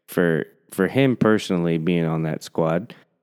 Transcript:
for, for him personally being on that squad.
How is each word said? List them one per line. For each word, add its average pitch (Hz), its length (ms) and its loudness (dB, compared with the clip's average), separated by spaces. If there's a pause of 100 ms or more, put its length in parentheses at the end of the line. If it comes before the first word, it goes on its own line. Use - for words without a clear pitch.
for, 85 360 0 (260)
for 95 180 0
him 131 260 2
personally 90 640 2
being 85 280 0
on 80 180 -2
that 78 200 -6
squad. 85 500 -4 (300)